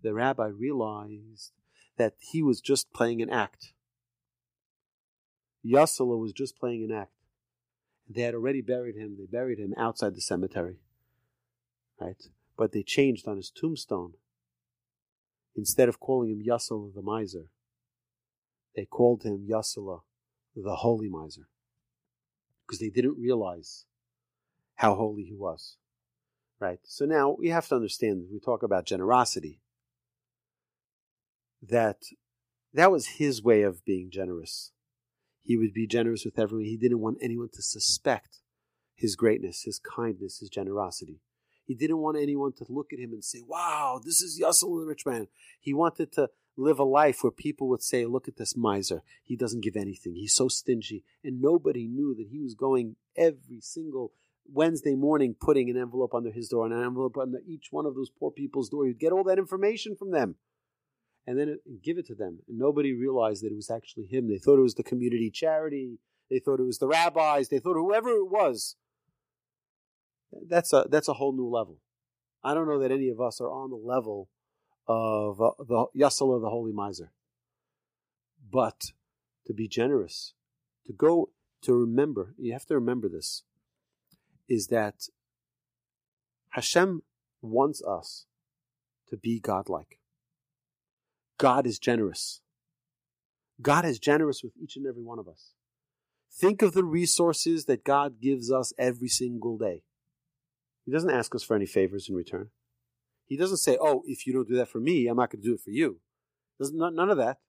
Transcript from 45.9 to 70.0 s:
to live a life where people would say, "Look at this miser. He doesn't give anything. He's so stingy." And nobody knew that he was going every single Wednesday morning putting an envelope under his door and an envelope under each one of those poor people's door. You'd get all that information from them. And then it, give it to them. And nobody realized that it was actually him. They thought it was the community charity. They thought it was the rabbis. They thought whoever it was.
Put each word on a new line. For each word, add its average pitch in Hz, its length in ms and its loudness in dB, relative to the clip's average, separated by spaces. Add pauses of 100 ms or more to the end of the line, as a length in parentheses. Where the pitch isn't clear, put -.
to 139 180 0 (260)
live 139 220 2
a 143 60 4
life 139 380 4
where 120 80 4
people - 380 -6
would 123 140 0
say, 123 220 0
"Look 120 220 -4
at - 100 -16
this - 200 -6
miser. 101 460 0 (200)
He - 140 -8
doesn't 120 240 -4
give 101 160 -4
anything. 98 400 -8
He's 101 180 -2
so 131 140 2
stingy." 113 560 -4 (180)
And 131 180 -6
nobody 143 460 2
knew 135 280 -2
that 107 140 -12
he 139 120 -12
was 127 140 -8
going 123 420 0 (200)
every 131 440 0
single 135 520 -10 (400)
Wednesday 151 420 2
morning 139 460 2
putting 135 300 4
an 123 60 -2
envelope 123 380 -2
under 120 160 -2
his 110 180 -10
door 113 160 0
and 113 100 -2
an 120 80 -2
envelope 123 380 -2
under 127 260 -4
each 160 240 -16
one 151 160 -4
of 139 80 -4
those 131 160 -6
poor 151 200 -6
people's 139 380 -6
door. 143 180 -2
You'd 120 120 -2
get 160 140 2
all 190 120 2
that 190 140 2
information 202 580 -2
from 196 140 -10
them. 135 260 0 (880)
And 127 120 -2
then 147 100 0
it, 131 340 -12
give 170 160 -4
it 170 80 -8
to 117 80 -14
them. 92 240 -8 (100)
And 113 100 -10
nobody 143 360 2
realized 117 500 0
that 104 80 -4
it 104 40 -8
was 107 140 -10
actually 113 360 -8
him. 120 220 -2
They 101 100 -2
thought 139 200 8
it 135 40 10
was 123 140 4
the 117 60 -4
community 120 480 0
charity. 143 680 -2 (320)
They 131 80 0
thought 135 220 2
it 131 40 4
was 123 140 -2
the 135 100 0
rabbis. 156 600 4
They 139 100 0
thought 175 160 0
whoever 208 360 2
it 202 200 2
was. 170 460 0 (1700)